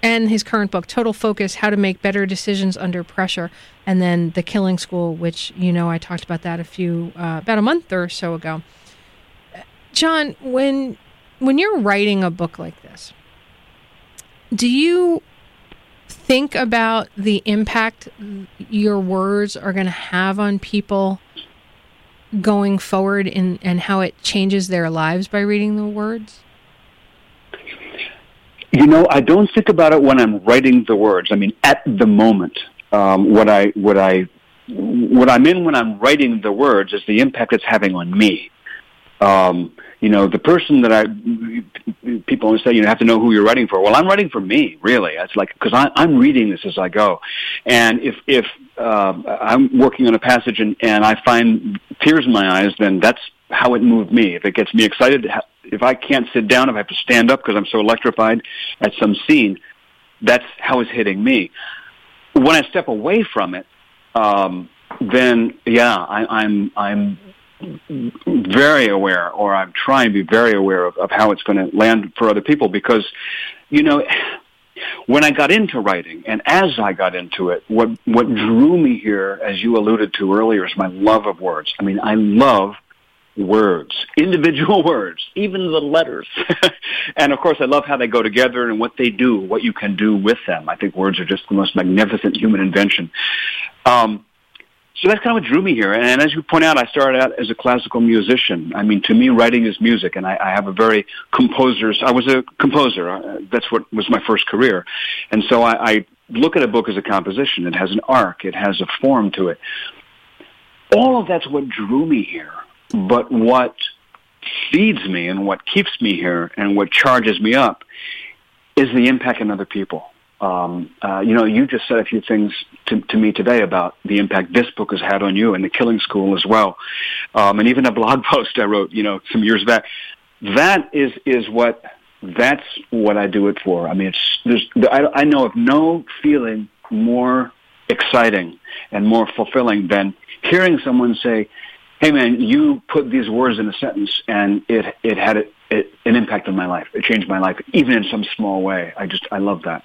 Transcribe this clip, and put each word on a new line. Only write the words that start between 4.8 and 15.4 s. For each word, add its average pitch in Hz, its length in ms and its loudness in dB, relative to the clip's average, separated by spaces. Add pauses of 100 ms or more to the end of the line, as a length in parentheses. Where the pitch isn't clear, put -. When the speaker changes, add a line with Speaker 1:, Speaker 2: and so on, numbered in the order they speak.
Speaker 1:
which, 170 420 -8
you 180 160 -2
know, 170 200 -2
I 165 80 -6
talked 170 240 -12
about 170 180 -8
that 170 180 -10
a 170 40 -10
few, 170 520 -8
uh, 165 280 -8
about 214 160 -2
a - 20 0
month 302 320 -2
or 175 160 -4
so 170 240 -8
ago. 160 300 -10 (1300)
John, 311 480 -2
when, 269 560 -4 (400)
when 269 220 0
you're 403 180 -2
writing 202 460 0
a 175 80 -2
book 170 260 -8
like 165 240 -16
this, - 320 -20 (1400)
do 240 160 -2
you 339 540 0 (880)